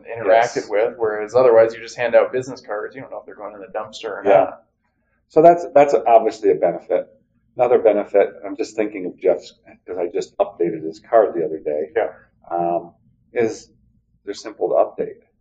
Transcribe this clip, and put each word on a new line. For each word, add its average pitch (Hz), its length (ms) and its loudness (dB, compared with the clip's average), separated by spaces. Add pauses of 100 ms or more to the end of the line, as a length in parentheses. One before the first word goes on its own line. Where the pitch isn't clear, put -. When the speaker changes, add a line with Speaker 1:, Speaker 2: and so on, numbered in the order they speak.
Speaker 1:
interacted 113 520 0
Speaker 2:
Yes. 107 140 -6
Speaker 1:
with, 113 280 0
whereas 107 360 -4
otherwise 117 400 6
you - 60 -18
just - 160 -18
hand 117 180 0
out - 180 4
business 127 280 -8
cards. 107 340 -10
You 131 80 -18
don't - 80 -18
know - 100 -14
if - 60 -20
they're 98 80 -20
going 101 200 -14
in 104 60 -18
the 95 60 -18 (120)
dumpster 110 400 -12
or 101 60 -12
Speaker 2:
Yeah. 101 60 2 (140)
Speaker 1:
not. - 200 -12 (640)
Speaker 2:
So - 140 0
that's, 170 320 6
that's 143 200 4
obviously 110 560 2
a 90 40 4
benefit. 87 540 -2 (480)
Another 123 220 2
benefit, 101 500 2 (180)
I'm 98 100 -12
just - 200 -8
thinking 101 300 -6
of 85 120 -12
Jeff's, - 400 -2 (280)
'cause 90 120 -10
I 87 100 -4
just 92 300 -8
updated 85 460 -4
his 80 160 -12
card 101 340 0
the 82 100 -4
other 78 140 -8
day, 76 380 -8
Speaker 1:
Yeah. - 160 -4 (380)
Speaker 2:
um, 85 440 -6 (380)
is - 400 -6 (520)
they're 101 100 -12
simple 107 340 -8
to - 60 -4
update. - 480 -4 (180)